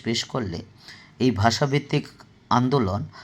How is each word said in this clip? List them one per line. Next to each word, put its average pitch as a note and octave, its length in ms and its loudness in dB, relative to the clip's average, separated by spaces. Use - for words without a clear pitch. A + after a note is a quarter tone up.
পেশ A#2 200 -2
করলে F#2 340 -6
এই B2 120 4
ভাষাভিত্তিক C3+ 720 0
আন্দোলন B2 520 2